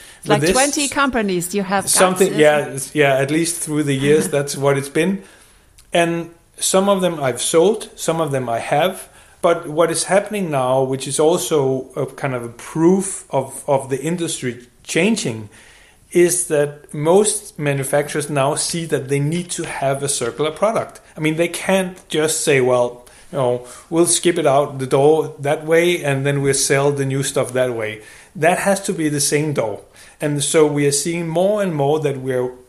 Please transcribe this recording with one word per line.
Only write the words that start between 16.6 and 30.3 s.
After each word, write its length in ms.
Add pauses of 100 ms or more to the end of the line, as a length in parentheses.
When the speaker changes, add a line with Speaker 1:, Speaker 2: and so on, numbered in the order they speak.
Speaker 1:
most 640
manufacturers 720
now 240
see 320
that 220
they 100
need 320
to 140
have 360
a 80
circular 440
product. 480 (160)
I 40
mean, 160
they 120
can't 500 (100)
just 340
say, 180
"Well, 440 (280)
you 60
know, 280 (240)
we'll 160
skip 320
it 80
out 320
the 80
door 540
that 260
way 380
and 200
then 160
we'll 140
sell 380
the 120
new 200
stuff 280
that 220
way." 260 (360)
That 240
has 220
to 100
be 160
the 120
same 340
door. 260 (400)
And 220